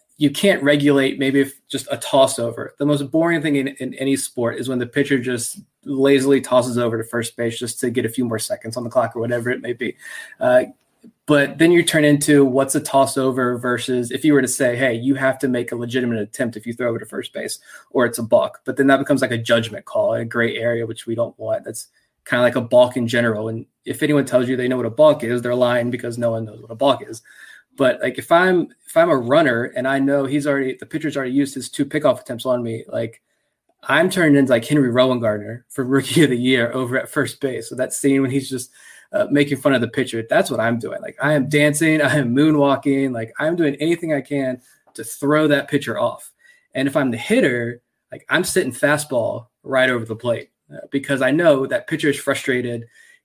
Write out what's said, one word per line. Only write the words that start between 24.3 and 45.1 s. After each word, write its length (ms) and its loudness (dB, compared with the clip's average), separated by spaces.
you 80 -2
they 120 -2
know 100 0
what 80 -2
a 60 -4
balk 320 4
is, 180 -2
they're 140 -2
lying 340 0
because 300 -6
no 100 0
one 160 -4
knows 160 -18
what 80 -20
a 60 -14
balk 260 0
is. 220 -16
But, 240 2
like, 200 -4
if 120 -6
I'm, 360 4
if 100 -18
I'm 140 4
a 80 2
runner 460 2
and 120 -2
I 100 0
know 280 2
he's 200 -2
already, 340 -2
the 60 -14
pitcher's 320 -6
already 140 -4
used 240 0
his 120 -8
two 160 -4
pickoff 380 0
attempts 240 -10
on 160 0
me, 280 -8
like, 340 -8
I'm 240 2
turning 280 4
into, 160 4
like, 140 2
Henry 260 2
Rowengartner 800 0
from 180 -6
<laughs> 20 -6
Rookie 340 4
of 60 6
the 80 0
Year 360 2
over 220 -4
at 140 -4
first 320 -4
base. 280 -6
So 60 -12
that 160 -4
scene 300 2
when 80 0
he's 200 -4
just, 200 -8
uh, 180 0
making 260 2
fun 160 2
of 80 2
the 60 0
pitcher, 420 -4
that's 220 0
what 80 -2
I'm 180 0
doing. 240 -8
Like, 200 -14
I 120 0
am 160 0
dancing, 520 2
I 160 2
am 180 0
moonwalking, 800 2
like, 260 -8
I'm 160 -2
doing 200 0
anything 380 -2
I 80 -2
can 400 -4
to 100 -12
throw 440 0